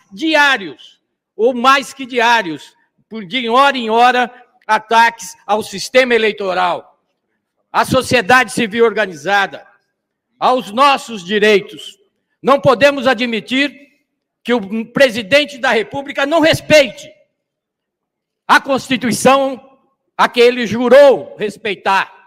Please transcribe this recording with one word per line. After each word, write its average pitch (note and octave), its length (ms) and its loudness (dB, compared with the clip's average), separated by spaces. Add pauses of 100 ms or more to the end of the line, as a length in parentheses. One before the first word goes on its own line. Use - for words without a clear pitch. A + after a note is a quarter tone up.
(120)
diários, C4 920 -2 (340)
ou A#3 180 0
mais C4 400 0
que C4+ 120 -14
diários, A3+ 680 -2 (360)
por G#3+ 160 -14
de A#3 240 -6
hora C4+ 280 2
em A3+ 120 -6
hora, A#3+ 440 2 (320)
ataques A3+ 720 -4 (100)
ao G#3 160 -2
sistema A#3+ 540 -2
eleitoral, F#3+ 840 -4 (760)
à G#3 120 2
sociedade B3 680 0
civil A#3 320 0
organizada, G3 840 -4 (720)
aos G#3+ 320 -2
nossos A#3 520 -2
direitos. G#3 760 -2 (420)
Não C#4 200 2
podemos C#4 460 2
admitir B3 680 -2 (640)
que A#3 120 -2
o A3 320 -4
presidente C4+ 720 0
da B3 140 -2
República C4+ 540 -4
não D#4 140 0
respeite D4 720 2 (1300)
a B3+ 140 4
Constituição C4 1080 -2 (480)
a G#3 100 2
que - 140 0
ele B3 260 2
jurou B3 720 4
respeitar. G3+ 720 -4 (120)